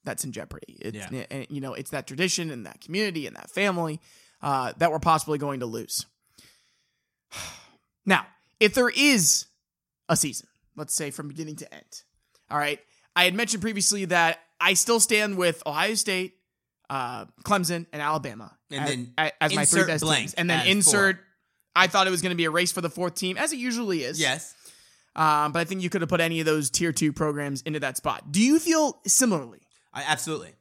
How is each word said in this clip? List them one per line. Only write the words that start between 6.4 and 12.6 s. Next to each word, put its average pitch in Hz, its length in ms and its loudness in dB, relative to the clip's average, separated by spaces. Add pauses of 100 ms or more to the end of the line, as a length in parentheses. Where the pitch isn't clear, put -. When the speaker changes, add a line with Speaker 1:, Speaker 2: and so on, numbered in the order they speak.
Speaker 1:
<sighs> - 40 -18 (680)
Now, 175 200 2 (340)
if 208 140 6
there 247 160 4
is 247 560 4 (640)
a 160 80 4
season, - 300 -4 (280)
let's 147 180 -8
say 147 180 -4
from 147 180 -10
beginning 151 280 -10
to 156 160 -18
end, - 300 -20 (480)
all 143 60 -2
right, 147 220 -2 (360)